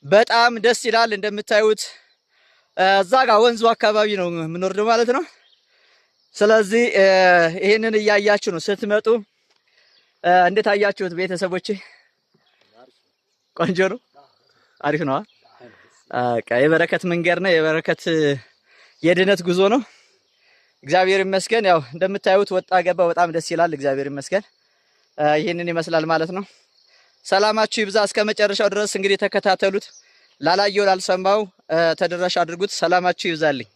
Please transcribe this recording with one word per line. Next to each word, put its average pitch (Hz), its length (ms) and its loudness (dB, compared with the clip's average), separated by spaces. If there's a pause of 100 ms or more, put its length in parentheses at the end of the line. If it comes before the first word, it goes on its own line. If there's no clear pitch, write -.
በጣም 233 560 4
ደስ 226 240 0
ይላል። 226 280 2
እንደምታዩት፣ 208 680 -2 (920)
እ፣ 185 100 2 (120)
እዛ 190 240 0
ጋር 226 180 4
ወንዙ 233 280 2
አካባቢ 214 480 0
ነው 180 200 -4
የምንወርደው 185 500 -4
ማለት 233 240 2
ነው። 302 140 -2 (1120)
ስለዚህ፣ 220 560 2
እ፣ 196 120 4 (520)
ይሄንን 220 400 0
እያያችሁ 208 540 0
ነው 165 100 -6
ስትመጡ። 208 460 -2 (1160)
እ፣ 175 80 4 (100)
እንዴት 202 260 0
አያችሁት 202 460 -2
ቤተሰቦቼ? 180 520 -4 (1900)
ቆንጆ 170 220 -2 (100)
ነው? 220 100 -6 (840)
አሪፍ 147 220 -4
ነው? 139 140 -2 (1120)
በቃ 117 280 -4
የበረከት 160 460 0
መንገድ 170 360 -2
ነው። 190 100 -2
የበረከት፣ 160 520 0 (1000)
የድነት 185 400 2
ጉዞ 180 240 -2
ነው። 240 140 2 (1040)
እግዚአብሔር 185 360 2
ይመስገን። 190 440 -2
ያው 175 220 4
እንደምታዩት 190 680 0
ወጣ 185 180 -4 (120)
ገባ 175 240 -2
በጣም 170 240 0
ደስ 160 180 -6
ይላል። 165 240 0
እግዚአብሔር 139 340 -4
ይመስገን። 143 380 -6 (760)
እ፣ 151 60 -2 (120)
ይህንን 170 320 -4
ይመስላል 165 380 -2
ማለት 160 240 -2
ነው። 190 140 -10 (840)
ሰላማችሁ 214 540 0
ይብዛ። 202 220 -2
እስከ 202 220 -2
መጨረሻው 208 460 0
ድረስ 208 240 -4
እንግዲህ 196 240 0
ተከታተሉት። 196 680 -2 (540)
ላላየው 196 460 0
ላልሰማው፣ 190 540 0 (260)
እ፣ 160 120 -2 (160)
ተደራሽ 175 420 -4
አድርጉት። 175 380 -4
ሰላማችሁ 180 520 -2
ይብዛልኝ። 151 500 -2